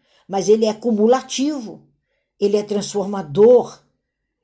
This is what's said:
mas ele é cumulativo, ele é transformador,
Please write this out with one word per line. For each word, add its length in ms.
mas 220
ele 160
é 80
cumulativo, 1120
ele 160
é 60
transformador, 1200